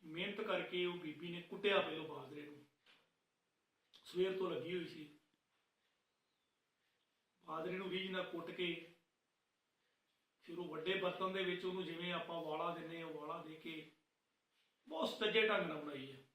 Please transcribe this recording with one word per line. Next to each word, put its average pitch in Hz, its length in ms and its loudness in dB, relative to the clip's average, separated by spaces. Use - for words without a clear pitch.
ਮਿਹਨਤ 180 380 -4
ਕਰਕੇ 180 440 2
ਉਹ 175 120 0
ਬੀਬੀ 156 320 -6
ਨੇ 170 120 -6
ਕੁੱਟਿਆ 196 400 4
ਪਹਿਲੋਂ 156 260 -2
ਬਾਜਰੇ 147 340 -8
ਨੂੰ, 147 240 -14
ਸਵੇਰ 185 320 4
ਤੋਂ 180 140 2
ਲੱਗੀ 160 240 -2
ਹੋਈ 165 120 0
ਸੀ। 151 200 -10
ਬਾਜਰੇ 165 320 -2
ਨੂੰ 190 120 -2
ਰੀਝ 190 220 0
ਨਾਲ 185 200 0
ਕੁੱਟ 165 200 -4
ਕੇ 175 440 -2
ਫਿਰ 170 160 -6
ਉਹ 165 100 -2
ਵੱਡੇ 156 240 0
ਬਰਤਨ 190 400 2
ਦੇ 190 100 2
ਵਿੱਚ 180 220 0
ਉਹਨੂੰ 185 200 0
ਜਿਵੇਂ 170 280 -2
ਆਪਾਂ 170 240 -2
ਉਬਾਲਾ 160 380 0
ਦਿੰਦੇ 165 260 -6
ਹਾਂ, 165 60 -6
ਉਬਾਲਾ 156 360 -4
ਦੇ 156 120 -10
ਕੇ 156 360 -8
ਬਹੁਤ 311 220 2
ਸੁਚੱਜੇ 220 380 6
ਢੰਗ 190 200 6
ਨਾਲ 151 160 -2
ਬਣਾਈ 135 280 -6
ਹੈ। - 60 -12